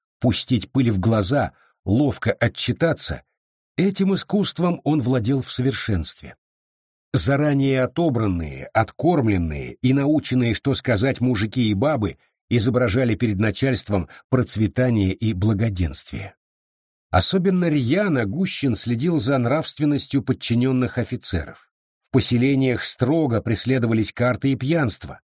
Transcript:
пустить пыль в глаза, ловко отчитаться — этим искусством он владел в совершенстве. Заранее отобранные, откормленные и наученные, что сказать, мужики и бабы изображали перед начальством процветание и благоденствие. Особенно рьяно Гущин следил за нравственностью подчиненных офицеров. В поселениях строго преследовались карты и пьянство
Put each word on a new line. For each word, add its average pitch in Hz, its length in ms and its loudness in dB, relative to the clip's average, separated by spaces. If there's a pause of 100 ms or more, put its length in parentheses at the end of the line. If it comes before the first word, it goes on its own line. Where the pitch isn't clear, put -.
(200)
пустить - 520 0
пыль 127 200 2
в 98 80 0
глаза, 110 540 0 (320)
ловко 127 460 0
отчитаться — - 920 -2 (540)
этим 196 360 2
искусством 185 680 0
он 147 180 2
владел 123 400 0
в - 100 -10
совершенстве. - 840 -4 (800)
Заранее 139 680 2
отобранные, 101 840 -2
откормленные 101 1120 0
и 127 120 4
наученные, 135 600 2
что 135 200 -2
сказать, 117 480 0
мужики 113 480 0
и 104 40 2
бабы 107 440 0 (320)
изображали 117 680 2
перед 107 240 0
начальством 104 680 0 (200)
процветание 110 840 0
и 110 200 -2
благоденствие. 98 1000 -2 (760)
Особенно 180 600 2
рьяно 147 560 0
Гущин 135 500 -2
следил 135 440 -2
за 131 180 0
нравственностью 143 840 0
подчиненных 127 760 0
офицеров. - 720 -6 (320)
В - 100 -16
поселениях 127 720 2
строго 131 580 0
преследовались 113 720 0
карты 127 400 -2
и 131 40 0
пьянство 139 720 -4